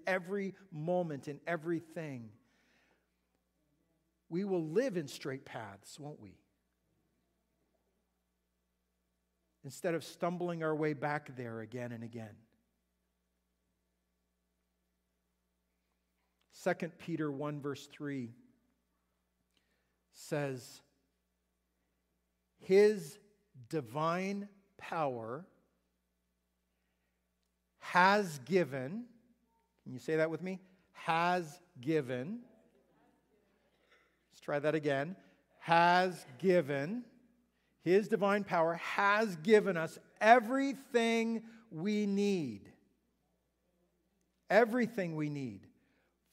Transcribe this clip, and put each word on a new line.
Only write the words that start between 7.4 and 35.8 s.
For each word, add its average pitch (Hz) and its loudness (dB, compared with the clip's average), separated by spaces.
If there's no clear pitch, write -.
Instead 165 -4
of 156 -4
stumbling 175 -4
our 156 0
way 151 0
back 147 -6
there 117 -8
again 120 -10
and 113 -10
again. 110 -14
Second 175 -4
Peter 160 -4
one 147 -8
verse 139 -10
three 135 -10
says, 139 -8
"His 196 4
divine 165 -4
power 135 -6
has 185 4
given," 147 -2
can 127 -14
you 127 -10
say 160 -2
that 160 2
with 156 -8
me? 185 -8
"Has 170 -2
given." 139 -2
Let's - -20
try 147 -4
that 151 2
again. 147 -2
"Has 175 4